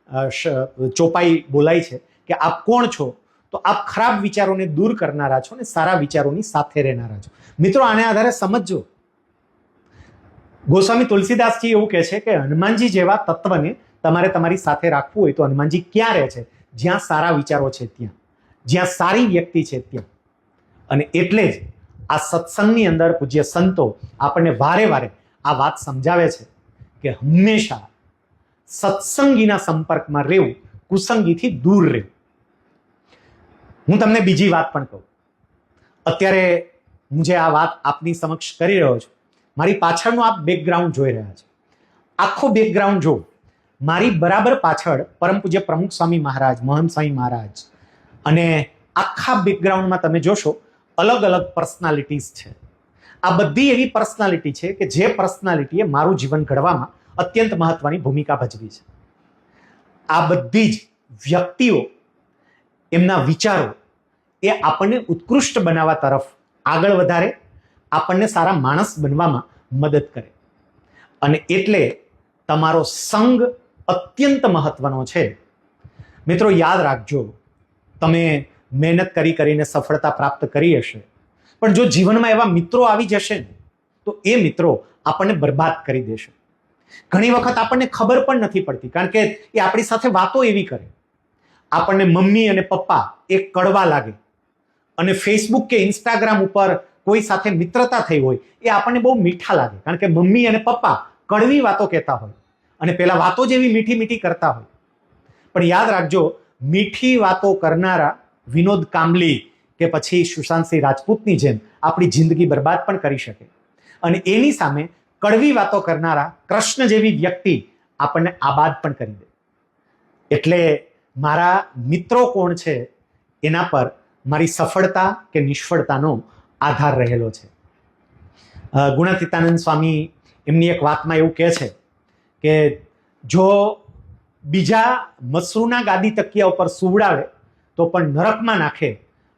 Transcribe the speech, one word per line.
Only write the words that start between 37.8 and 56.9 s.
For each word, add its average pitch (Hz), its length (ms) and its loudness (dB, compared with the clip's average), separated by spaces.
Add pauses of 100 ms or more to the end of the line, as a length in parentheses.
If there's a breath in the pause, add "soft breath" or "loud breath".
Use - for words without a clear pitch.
આપની 156 280 -4
સમક્ષ 160 460 -8
કરી 170 140 0
રહ્યો 143 240 2
છું, - 180 -14 (420)
મારી 175 160 2
પાછળનું 226 540 0
આપ 196 120 -2
બેકગ્રાઉન્ડ 170 540 -2
જોઈ 135 180 0
રહ્યા 107 220 -8
છો. - 160 -20 (680)
આખો 202 280 0
બેકગ્રાઉન્ડ 202 540 2
જો, 135 240 0 (560)
મારી 175 280 0
બરાબર 202 500 2
પાછળ 156 440 0 (160)
પરમ 190 200 0
પૂજ્ય 190 200 -2
પ્રમુખ 175 320 -4
સ્વામી 170 280 0
મહારાજ, 131 440 -2
મહંત 151 280 0
સ્વામી 151 200 -2
મહારાજ 123 480 -6 (680 soft breath)
અને 160 440 0 (260)
આખા - 480 -2
બેકગ્રાઉન્ડમાં 190 580 0
તમે 165 180 0
જોશો 156 360 0 (420 soft breath)
અલગ 214 260 2
અલગ 180 300 0
પર્સનાલિટીઝ 151 800 -6
છે. - 220 -20 (680 soft breath)
આ 180 140 0
બધી 202 320 2
એવી 254 200 2
પર્સનાલિટી 196 640 -2
છે 185 200 -8
કે 190 140 -6
જે 180 200 0
પર્સનાલિટીએ 180 760 -2
મારું 160 320 0
જીવન 143 280 -2
ઘડવામાં - 720 -4